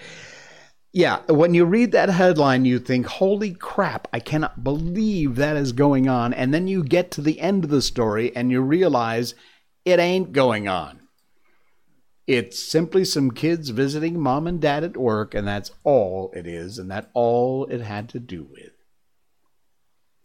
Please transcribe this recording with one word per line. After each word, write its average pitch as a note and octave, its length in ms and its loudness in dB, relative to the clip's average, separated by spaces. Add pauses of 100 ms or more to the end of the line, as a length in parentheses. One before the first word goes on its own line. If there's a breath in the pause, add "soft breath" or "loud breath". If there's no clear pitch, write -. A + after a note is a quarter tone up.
(920 loud breath)
yeah, D#3 360 2
when E3 260 6
you F3 100 8
read G#3 260 4
that F#3+ 200 4
headline, D3 560 4
you B2 120 4
think, B2 280 -2
"Holy G3+ 460 0
crap, E3 600 -4
I F#3+ 80 -4
cannot D3+ 420 -4
believe E3 760 -2
that D3 200 0
is C#3 160 -2
going C3+ 340 4
on." B2 260 0
And B2+ 220 0
then F3+ 140 0
you F#3+ 160 -2
get F3 280 0
to D3 100 -8
the D#3 180 -2
end F#3 240 0
of C#3+ 60 -4
the C#3 120 2
story A2+ 540 -2
and B2 160 0
you B2+ 80 2
realize C3 720 0 (500 soft breath)
it F3+ 140 4
ain't F3 340 0
going A#2 360 2
on. E2 320 -6 (1300)
It's A#2+ 340 -2
simply F3 420 0
some C3+ 280 0
kids D#3 380 -4
visiting D3+ 500 -4
mom C#3+ 260 -2
and F3 140 -6
dad D3 240 0
at F#3+ 120 -8
work, G#2+ 380 -2
and G2+ 140 -4
that's G2+ 240 -6 (100)
all F#2+ 500 2
it E2+ 140 -12
is, F2 320 -12
and F#2+ 120 -12
that's G2+ 240 -10
all B2 500 0
it B2 160 -8
had G#2+ 300 -10
to B2 100 -10
do F2+ 240 -14
with. - 280 -20 (1500)